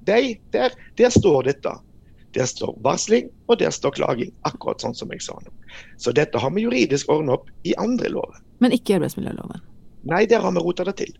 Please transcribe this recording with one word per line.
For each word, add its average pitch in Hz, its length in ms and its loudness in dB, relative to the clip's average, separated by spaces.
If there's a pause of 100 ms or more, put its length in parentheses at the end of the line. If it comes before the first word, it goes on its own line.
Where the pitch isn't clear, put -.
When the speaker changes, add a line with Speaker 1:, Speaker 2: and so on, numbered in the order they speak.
Speaker 1:
de, 233 320 2 (160)
der, 220 180 2 (260)
der 240 140 6
står 147 340 6
dette. 139 260 -2 (640)
Der 127 100 0
står - 380 -6
varsling, 190 480 0 (180)
og 233 100 4
der - 120 2
står - 200 -2
klaging, 131 420 -2 (120)
akkurat - 360 -6
sånn 117 160 -6
som - 140 -12
jeg - 120 -12
sa - 120 -10
nå. - 160 -18 (460)
Så 120 160 -2
dette 147 260 2
har 127 120 0
vi 202 120 0
juridisk 233 460 2
ordnet 147 260 2
opp - 140 -6 (160)
i 175 140 0
andre 233 320 0
lover. - 240 -6 (260)
Speaker 2:
Men 247 120 6
ikke - 180 -2
i 190 80 4
arbeidsmiljøloven? - 640 -6 (440)
Speaker 1:
Nei, 180 220 2
der 220 140 4
har 190 120 0
vi 180 60 0
rotet 175 280 -2
det 196 100 -6
til. - 240 -6